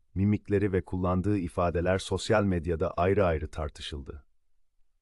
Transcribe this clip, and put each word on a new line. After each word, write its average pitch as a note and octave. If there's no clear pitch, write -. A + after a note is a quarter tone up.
mimikleri G2+
ve F#2
kullandığı F#2
ifadeler F2
sosyal G2
medyada F2
ayrı F#2+
ayrı D2+
tartışıldı. -